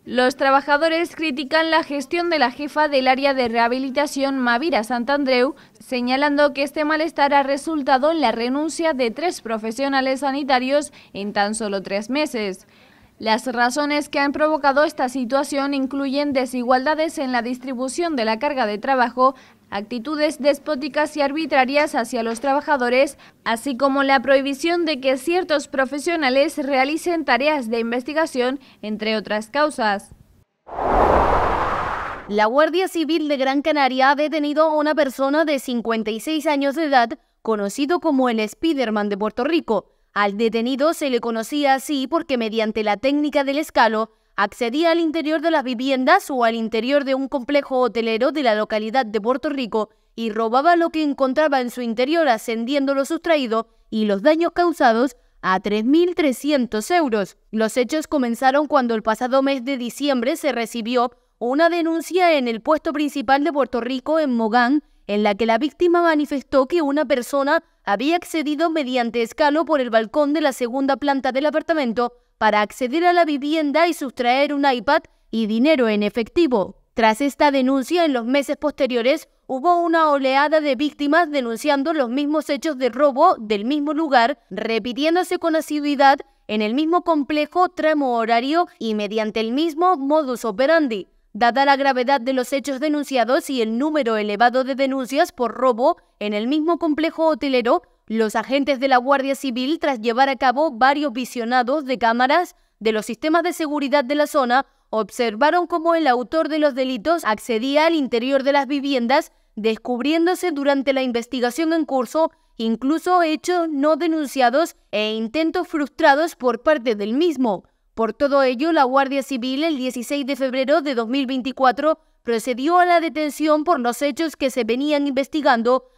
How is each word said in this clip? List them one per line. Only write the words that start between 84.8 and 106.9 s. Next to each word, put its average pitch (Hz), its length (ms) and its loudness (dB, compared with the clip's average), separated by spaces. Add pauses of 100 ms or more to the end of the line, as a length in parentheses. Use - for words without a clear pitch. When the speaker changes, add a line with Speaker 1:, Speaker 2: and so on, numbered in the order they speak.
Speaker 2:
con 330 160 0
asiduidad 285 640 2 (280)
en 214 140 -2
el 214 100 -2
mismo 320 300 0
complejo, 302 640 0
tramo 302 480 0
horario 247 520 0 (100)
y 220 160 -4
mediante 214 460 -2
el 220 120 -4
mismo 330 460 0
modus 269 480 0
operandi. 247 640 0 (260)
Dada 240 320 2
la 285 100 6
gravedad 269 460 2
de 262 100 -2
los 254 220 -2
hechos 269 260 -4
denunciados 277 720 0
y 262 100 -2
el 220 160 0
número 269 400 0
elevado 220 480 2
de 262 100 -4
denuncias 269 560 0
por 233 220 -4
robo 254 460 2 (220)
en 208 120 -4
el 214 160 -2
mismo 311 300 0
complejo 320 480 0
hotelero, 277 560 2 (260)
los 220 260 -2
agentes 254 460 0
de 269 80 0
la 262 80 2
Guardia 269 400 2
Civil, 262 420 -4
tras 277 220 -2
llevar 233 280 2
a 269 60 -2
cabo 269 380 0
varios 269 400 0
visionados 247 720 -2
de 254 120 -4
cámaras 254 600 0 (240)
de 214 100 0
los 214 160 -2
sistemas 311 380 0
de 349 80 -2
seguridad 285 520 0
de 285 120 -2
la 294 100 2
zona, 269 400 2 (240)
observaron 240 800 0
cómo 339 260 0
el 320 140 2
autor 262 400 0
de 311 100 -2
los 294 160 2
delitos 262 500 -2